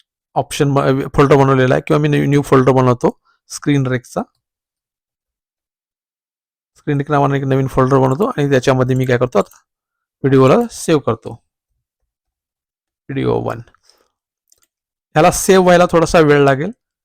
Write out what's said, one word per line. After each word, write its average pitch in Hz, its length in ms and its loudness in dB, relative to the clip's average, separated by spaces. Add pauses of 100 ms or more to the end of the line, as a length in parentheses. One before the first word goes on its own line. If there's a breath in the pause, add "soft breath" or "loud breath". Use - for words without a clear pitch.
(360)
ऑप्शन 143 380 -4
ब-, 139 420 -2
फोल्डर 147 200 4
बनवलेला 135 400 2
आहे 156 120 -2
किंवा 151 140 0
मी 151 60 0
न्यू, 147 180 0
न्यू 143 160 0
फोल्डर 135 300 2
बनवतो 127 500 0 (260)
स्क्रीन 143 400 -4
रेकचा. 127 340 -6 (2500)
स्क्रीन 147 200 -6
रेक 143 140 -6
नावाने 139 260 0
एक 139 60 -6
नवीन 135 240 -2
फोल्डर 131 300 0
बनवतो 131 280 0
आणि 147 240 -4
त्याच्यामध्ये 131 460 0
मी 131 100 -2
काय 127 120 0
करतो, 127 220 -2
आता - 160 -6 (680)
व्हिडिओला 135 320 4 (160)
सेव्ह - 300 -2
करतो. 113 420 -10 (1700)
व्हिडिओ 127 300 -4
वन. 113 200 -8 (1600)
याला 170 160 4
सेव्ह 190 320 2
व्हायला 175 280 4
थोडासा 165 280 2
वेळ 143 240 4
लागेल. 139 280 -2 (340)